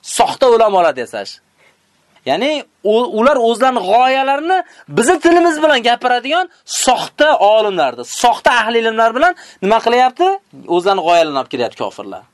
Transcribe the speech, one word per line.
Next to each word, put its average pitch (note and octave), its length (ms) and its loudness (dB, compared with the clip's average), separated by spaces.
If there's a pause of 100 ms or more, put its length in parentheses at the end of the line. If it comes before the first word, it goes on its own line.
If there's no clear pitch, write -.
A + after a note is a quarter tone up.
Soxta - 440 -2
ulamolarni G3 500 2
yasash. G#2+ 320 -10 (920)
Ya'ni G3 260 -2 (300)
u-, A3+ 360 0
ular C4 200 2
o'zlarining A#3 460 0
g'oyalarini C4+ 760 0 (320)
bizni A#3+ 300 0
tilimiz E4+ 420 2
bilan D4 220 2
gapiradigan B3 640 -2 (300)
soxta - 520 0 (100)
olimlarni, F#3 760 0
soxta B3 400 0
ahli A#3 280 0
ilmlar A3+ 360 0
bilan E4+ 180 0 (260)
nima G#3+ 200 0
qilyapti? B3+ 480 0 (400)
O'zlarining F3+ 400 -2
g'oyalarini D#3+ 320 2
olib B2+ 140 -8
kelyapti B2 240 -6
kofirlar. G2+ 460 -10 (100)